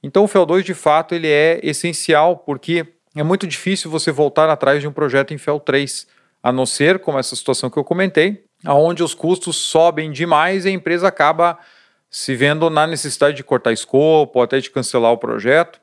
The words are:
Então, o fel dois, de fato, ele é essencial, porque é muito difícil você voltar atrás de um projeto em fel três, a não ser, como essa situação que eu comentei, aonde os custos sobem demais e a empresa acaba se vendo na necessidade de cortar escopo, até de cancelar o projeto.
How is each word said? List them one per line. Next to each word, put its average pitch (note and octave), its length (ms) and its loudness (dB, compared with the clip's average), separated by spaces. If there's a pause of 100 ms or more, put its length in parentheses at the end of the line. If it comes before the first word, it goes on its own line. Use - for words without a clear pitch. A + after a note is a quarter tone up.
Então, D#3+ 220 2
o G#3 40 2
fel G3 160 2
dois, E3+ 220 0
de F3+ 80 -8
fato, D#3+ 400 0
ele E3 140 -4
é D#3 340 2
essencial, D#3+ 760 0
porque D#3+ 500 -6 (260)
é D3+ 80 -6
muito F#3 240 0
difícil E3+ 460 -6
você D#3+ 200 -2
voltar D3+ 380 2
atrás D3 320 0
de D3 60 -8
um D3 40 -8
projeto C#3 400 -2
em D3 60 -10
fel D3 220 -4
três, C#3+ 480 -4 (340)
a B2 100 0
não B2+ 140 0
ser, E3 320 2
como D3 220 -4
essa B2+ 160 -8
situação B2+ 340 -4
que - 80 -4
eu C#3+ 60 -2
comentei, F#3 600 0 (220)
aonde E3 380 2
os D#3+ 100 -4
custos F3 440 -4
sobem D#3+ 540 0
demais E3+ 540 0
e G3 40 0
a - 20 -2
empresa F3+ 380 -2
acaba E3 500 2 (500)
se - 260 -6
vendo D3+ 360 0
na D#3 160 2
necessidade D3 500 -2
de C3+ 60 -14
cortar A#2+ 280 0
escopo, C#3+ 680 2
até C3 180 0
de - 120 -8
cancelar A#2 400 0
o A#2 60 0
projeto. A#2+ 640 -2